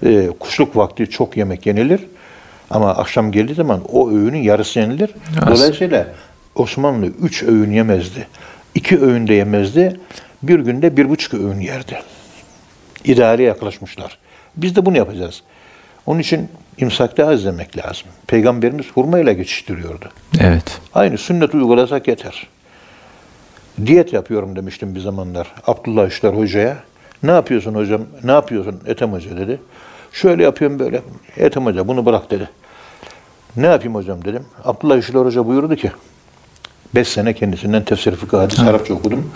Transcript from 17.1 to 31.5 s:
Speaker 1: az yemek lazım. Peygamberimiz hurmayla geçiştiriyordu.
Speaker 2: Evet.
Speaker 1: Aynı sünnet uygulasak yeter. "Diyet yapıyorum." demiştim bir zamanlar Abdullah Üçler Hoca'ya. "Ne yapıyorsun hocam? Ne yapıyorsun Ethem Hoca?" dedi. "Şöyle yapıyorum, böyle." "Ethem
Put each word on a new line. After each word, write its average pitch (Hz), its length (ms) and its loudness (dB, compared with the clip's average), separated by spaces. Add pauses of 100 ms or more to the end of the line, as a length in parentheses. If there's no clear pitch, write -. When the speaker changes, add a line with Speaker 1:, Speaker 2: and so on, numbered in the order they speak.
Speaker 1:
az 131 160 2
yemek 87 340 -6
lazım. - 300 -12 (200)
Peygamberimiz 120 680 0
hurmayla 143 400 2
geçiştiriyordu. 87 760 -8 (300)
Speaker 2:
Evet. 87 420 2 (120)
Speaker 1:
Aynı 101 240 2
sünnet 165 380 0
uygulasak 127 520 2
yeter. - 400 -6 (1400)
"Diyet 160 280 4
yapıyorum." 98 420 -4
demiştim 95 400 -10
bir 95 40 -10
zamanlar 92 480 -8 (200)
Abdullah 110 400 0
Üçler 95 260 -2
Hoca'ya. 107 440 -2 (460)
"Ne 147 80 2
yapıyorsun 113 440 0
hocam? 107 260 0 (220)
Ne 123 80 0
yapıyorsun 104 560 0
Ethem 117 260 -2
Hoca?" 87 240 -10
dedi. 107 220 -6 (520)
"Şöyle 175 320 4
yapıyorum, 143 360 2
böyle." 123 220 -2 (360)
"Ethem 117 280 0